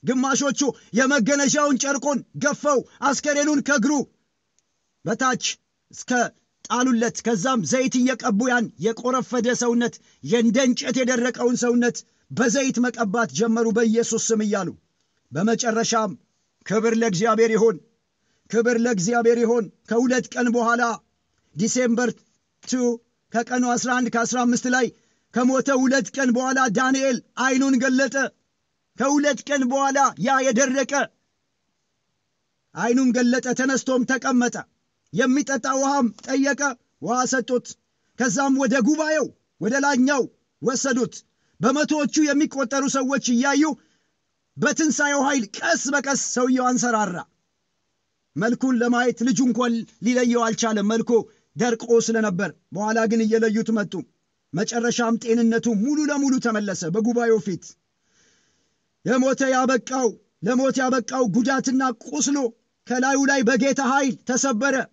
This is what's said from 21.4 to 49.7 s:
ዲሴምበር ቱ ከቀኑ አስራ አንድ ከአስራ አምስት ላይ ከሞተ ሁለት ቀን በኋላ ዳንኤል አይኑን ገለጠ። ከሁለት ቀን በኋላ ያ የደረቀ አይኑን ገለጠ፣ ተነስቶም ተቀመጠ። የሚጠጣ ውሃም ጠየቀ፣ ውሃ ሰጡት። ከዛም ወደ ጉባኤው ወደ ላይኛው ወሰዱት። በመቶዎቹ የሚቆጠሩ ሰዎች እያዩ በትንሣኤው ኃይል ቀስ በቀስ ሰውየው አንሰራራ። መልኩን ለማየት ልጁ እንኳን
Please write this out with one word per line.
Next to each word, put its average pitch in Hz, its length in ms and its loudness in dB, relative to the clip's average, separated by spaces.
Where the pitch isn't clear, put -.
ዲሴምበር 233 540 0
ቱ - 120 -6
ከቀኑ 247 360 -2
አስራ 240 240 -2
አንድ 247 180 0
ከአስራ 233 300 -2
አምስት 240 260 0
ላይ 254 200 2
ከሞተ 254 400 2
ሁለት 262 360 2
ቀን 269 200 -2
በኋላ 254 280 0
ዳንኤል 262 460 0
አይኑን 269 400 2
ገለጠ። 262 360 0
ከሁለት 285 440 2
ቀን 277 220 -2
በኋላ 269 340 0
ያ 262 220 0
የደረቀ 262 520 0
አይኑን 247 380 2
ገለጠ፣ 247 420 0
ተነስቶም 262 500 0
ተቀመጠ። 247 520 0
የሚጠጣ 269 600 0
ውሃም 269 320 0
ጠየቀ፣ 269 400 -2
ውሃ 220 240 -2
ሰጡት። 254 400 -2
ከዛም 262 380 0
ወደ 262 260 0
ጉባኤው 302 440 0
ወደ 214 200 -2
ላይኛው 277 420 2
ወሰዱት። 247 520 -2
በመቶዎቹ 285 600 0
የሚቆጠሩ 269 680 0
ሰዎች 262 420 -2
እያዩ 277 320 2
በትንሣኤው 285 640 0
ኃይል 277 300 0
ቀስ - 380 -2
በቀስ 277 380 -2
ሰውየው 254 380 0
አንሰራራ። 220 500 0
መልኩን 240 400 0
ለማየት 240 460 2
ልጁ 233 200 2
እንኳን 240 300 0